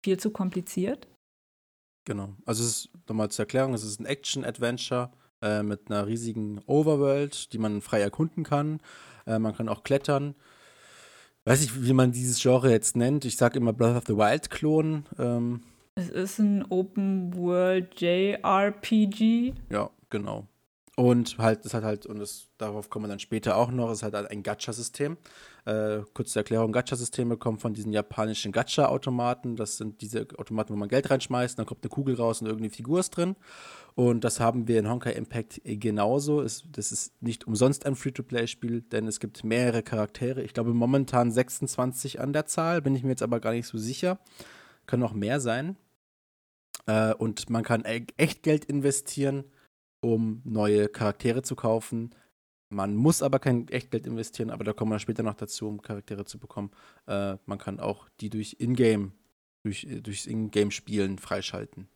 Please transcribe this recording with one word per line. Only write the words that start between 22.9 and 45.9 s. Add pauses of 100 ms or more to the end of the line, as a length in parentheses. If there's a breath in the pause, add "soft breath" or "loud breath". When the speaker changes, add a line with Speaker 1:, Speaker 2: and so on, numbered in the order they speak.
Speaker 2:
kommen
wir
dann
später
auch
noch,
es
hat
halt
ein
Gacha-System. (480 loud breath)
Äh, (120)
kurze
Erklärung,
Gacha-Systeme
kommen
von
diesen
japanischen
Gacha-Automaten.
Das
sind
diese (120)
Automaten,
wo
man
Geld
reinschmeißt,
dann
kommt
eine
Kugel
raus
und
irgendeine
Figur
ist
drin. (580 loud breath)
Und
das
haben
wir
in
Honkai
Impact
genauso.
Es,
das
ist
nicht
umsonst
ein
Free-to-Play-Spiel,
denn
es
gibt
mehrere
Charaktere.
Ich
glaube
momentan
sechsundzwanzig
an
der
Zahl,
bin
ich
mir
jetzt
aber
gar
nicht
so
sicher. (680 loud breath)
Können
noch
mehr
sein. (1080)